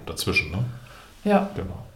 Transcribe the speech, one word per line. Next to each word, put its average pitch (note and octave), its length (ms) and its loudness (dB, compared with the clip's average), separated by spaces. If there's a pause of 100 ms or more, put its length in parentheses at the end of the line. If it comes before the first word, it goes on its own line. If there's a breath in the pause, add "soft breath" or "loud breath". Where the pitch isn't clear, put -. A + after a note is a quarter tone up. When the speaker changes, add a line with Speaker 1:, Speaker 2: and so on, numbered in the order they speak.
Speaker 1:
dazwischen, - 460 0
ne? F2 60 -2 (680 loud breath)
Speaker 2:
Ja. G3+ 320 4
Speaker 1:
Genau. - 220 -6 (180)